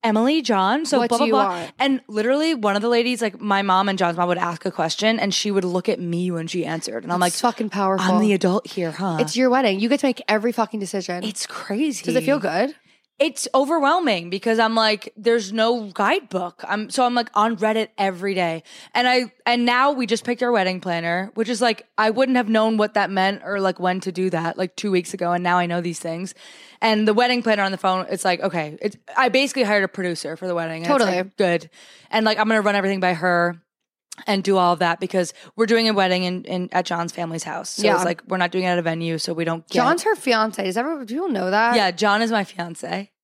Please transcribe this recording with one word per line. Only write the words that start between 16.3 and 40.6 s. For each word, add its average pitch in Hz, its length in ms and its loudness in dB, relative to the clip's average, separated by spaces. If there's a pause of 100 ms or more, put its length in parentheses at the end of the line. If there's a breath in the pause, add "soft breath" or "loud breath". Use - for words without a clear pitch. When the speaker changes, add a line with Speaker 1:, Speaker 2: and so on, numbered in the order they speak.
Speaker 1:
I'm, 208 220 -4
so 254 160 2
I'm, 240 80 0
like, 240 220 -2
on 220 220 2
Reddit 214 380 0
every 196 380 -2
day. 170 300 -2 (320 loud breath)
And 247 120 2
I, 247 240 2 (140)
and 240 200 2
now 247 260 4
we 254 160 -2
just 220 180 -2
picked 240 160 -2
our 240 100 2
wedding 185 300 0
planner, 170 540 -2
which 220 120 -2
is 220 140 -2
like, 226 240 0 (100)
I 214 140 2
wouldn't 247 280 2
have 226 120 0
known 220 280 4
what 208 180 2
that 196 160 0
meant 196 340 0
or, 202 140 -4
like, 185 200 0
when 185 220 0
to 190 100 -6
do 185 200 -2
that, 165 260 -4
like, 185 180 -4
two 208 160 -4
weeks 180 220 0
ago. 175 180 -2
And 175 120 0
now 180 160 4
I 175 80 0
know 170 120 -2
these 170 200 -6
things. 175 340 -8 (480 loud breath)
And 214 260 2
the 220 60 4
wedding 247 300 2
planner 214 200 2
on 190 80 0
the 190 60 -6
phone, 185 320 0
it's 196 160 -4
like, 180 160 0
okay, 156 400 -4
it's, 208 160 -4 (180)
I 254 140 4
basically 262 340 2
hired 208 200 2
a 190 40 0
producer 170 480 -6
for 185 120 -8
the 175 80 -2
wedding. 165 220 -4
And 165 80 -8
it's - 40 -4
Speaker 2:
Totally. 220 280 4
Speaker 1:
like, 185 200 -6
good. 170 320 0 (400 loud breath)
And, 220 160 0
like, 214 140 0
I'm 214 80 2
gonna 220 140 2
run 202 140 2
everything 196 240 0
by 180 140 2
her 175 480 0 (680)
and 196 160 0
do 190 140 2
all 175 160 4
of 165 60 -2
that 170 200 0
because 180 340 -2 (220 loud breath)
we're 226 100 2
doing 226 240 4
a 214 40 2
wedding 185 300 2
in, 180 220 -4
in, 180 260 -4
at 180 140 0
John's 170 260 -4
family's 165 320 -6
house. - 280 -10
So 202 120 -8
Speaker 2:
Yeah. 208 120 4
Speaker 1:
it's 180 100 2
like, 175 220 -4
we're 190 100 -4
not 175 140 0
doing 185 140 -2
it - 20 2
at 180 100 2
a 175 60 -2
venue, 165 340 -2
so 170 160 -6
we 165 100 -2
don't 165 260 -4
get - 40 -14
Speaker 2:
John's 285 300 2
her 440 120 2
fiance. 220 480 0